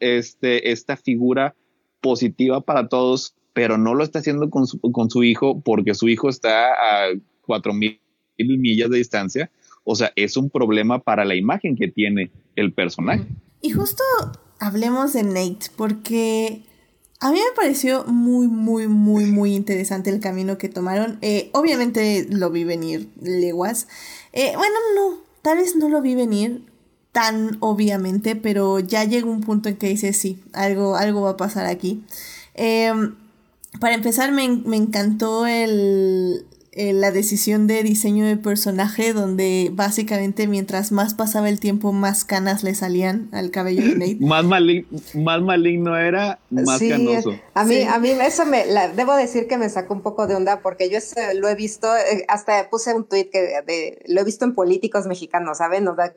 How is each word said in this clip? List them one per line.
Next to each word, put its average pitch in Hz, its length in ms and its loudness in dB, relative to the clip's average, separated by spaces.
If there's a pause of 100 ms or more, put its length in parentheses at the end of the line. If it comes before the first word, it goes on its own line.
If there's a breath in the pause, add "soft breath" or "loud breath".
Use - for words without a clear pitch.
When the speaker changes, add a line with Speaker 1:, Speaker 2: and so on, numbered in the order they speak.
Speaker 1:
este, 120 720 0
esta 131 240 -4
figura 127 580 0 (460)
positiva 127 640 2
para 131 260 0
todos, 127 460 0 (180)
pero 113 260 2
no 113 160 2
lo 147 80 2
está 156 180 -2
haciendo 147 300 0
con 135 160 2
su, - 140 -10
con 120 300 0
su 123 120 2
hijo, 135 380 2
porque 104 340 2
su 113 140 0
hijo 117 220 2
está 117 420 2
a 104 360 2 (340)
cuatro 107 320 -4
mil 107 260 -4 (380)
millas 117 520 2
de 127 60 2
distancia. 117 540 -2 (340 soft breath)
O 110 100 0
sea, 110 220 0
es 104 220 0
un 139 100 0
problema 113 500 2
para 104 280 0
la 95 80 0
imagen 123 420 0
que 101 120 -2
tiene 101 420 -2 (260)
el 101 160 0
personaje. 90 540 -2 (340)
Speaker 2:
Y 311 100 -2
justo 392 320 -2 (560)
hablemos 240 540 0
de 240 120 0
Nate, 185 420 -2 (100)
porque 220 880 -2 (580 soft breath)
A 262 120 0
mí 339 60 2
me 494 180 0
pareció 269 480 0
muy, 240 440 2
muy, 220 380 0
muy, 208 380 4
muy 202 300 2
interesante 196 560 -2
el 202 100 -2
camino 190 380 -4
que 190 100 -6
tomaron. 196 540 -4
Eh, 208 300 -2
obviamente 240 760 2
lo 185 220 0
vi 170 140 -2
venir 165 440 -4 (120)
leguas. 180 680 -2 (440 loud breath)
Eh, 262 240 0
bueno, 415 180 0 (200)
no, 392 240 0 (240)
tal 320 160 2
vez 359 180 0
no 302 120 2
lo 294 140 2
vi 254 120 0
venir 233 520 -2 (460)
tan 220 480 0
obviamente, 208 760 0
pero 196 440 0
ya 214 240 0
llegó 233 260 0
un 226 100 -2
punto 214 280 0
en 202 80 -4
que 202 120 -2
dices, 202 300 0
"Sí, 190 240 -4 (100)
algo, 196 440 0
algo 208 260 0
va 196 80 0
a 190 60 -4
pasar 196 300 -4
aquí". 185 380 -4 (500 loud breath)
Em, 226 600 0 (640)
para 233 140 2
empezar, 240 380 0
me 269 120 2
en-, 247 220 0
me 220 100 0
encantó 214 720 0
el, 196 960 2 (280)
el, 196 280 0
la 196 120 4
decisión 208 560 2
de 220 160 2
diseño 214 420 2
de 214 100 2
personaje, 208 760 -2
donde 190 600 0
básicamente 208 760 -2
mientras 196 440 -4
más 208 220 0
pasaba 214 340 -2
el 208 120 0
tiempo, 208 320 0
más 196 320 0
canas 196 400 -2
le 190 100 -2
salían 185 580 -2
al 190 200 -6
cabello 185 320 0
de 285 100 4
Nate. 185 220 -2
Speaker 1:
<laughs> - 40 -10
Más 156 240 2
malig-, 175 420 2 (280)
más 165 280 0
maligno 170 540 2
era, 185 420 0 (120)
más 131 280 0
Speaker 3:
Sí, 226 100 2
Speaker 1:
canoso. 226 480 0 (180)
Speaker 3:
a 208 100 2
mí, 233 120 4
Speaker 2:
Sí. 262 60 4
Speaker 3:
a 226 160 0
mí 240 120 2
eso 285 360 2
me, 254 200 2
la, 190 220 2
debo 247 280 0
decir 240 320 0
que 254 100 -2
me 220 100 0
sacó 190 260 -6
un 196 80 -8
poco 208 260 -2
de 196 80 0
onda, 196 260 0
porque 185 260 -2
yo 202 100 -2
ese 220 360 -6
lo 196 140 0
he 208 80 2
visto, 214 400 -4
eh, 196 320 0
hasta 208 420 0
puse 226 240 -2
un 226 140 -2
tuit 190 220 0
que 190 100 2 (260)
de, 165 400 -6
lo 180 140 2
he 202 40 0
visto 208 200 -2
en 240 100 0
políticos 190 520 0
mexicanos, 175 520 -4
¿saben? 180 300 0
O 170 80 -4
sea, 175 200 -2